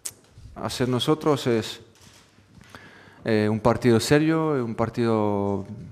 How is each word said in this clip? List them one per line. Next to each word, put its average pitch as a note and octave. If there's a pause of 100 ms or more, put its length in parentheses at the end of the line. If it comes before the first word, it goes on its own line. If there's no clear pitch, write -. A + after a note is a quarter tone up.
(560)
hacer A#2+
nosotros D3+
es, A#2 (1400)
eh, G#2+
un A2
partido A#2
serio, D#3
un A#2
partido G#2 (280)